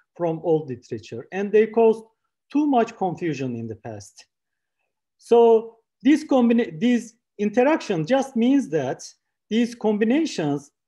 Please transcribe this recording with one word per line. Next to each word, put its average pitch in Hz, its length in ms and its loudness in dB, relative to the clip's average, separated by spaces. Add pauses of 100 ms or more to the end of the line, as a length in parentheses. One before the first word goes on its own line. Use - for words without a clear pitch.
(160)
from 165 280 -4
old 156 260 -2
literature. 117 640 -12
And 196 200 -6
they 214 140 4
caused 220 380 2 (500)
too 294 140 0
much 233 280 0
confusion 151 600 -4
in 113 120 -10
the 110 80 -12
past. - 500 -18 (920)
So 226 600 4 (260)
these 302 220 4
combina-, 233 540 2
these 240 360 0 (240)
interaction 208 640 0
just 262 300 -2
means 240 340 0
that 147 340 -4 (460)
these 233 240 -2
combinations 214 960 -2 (160)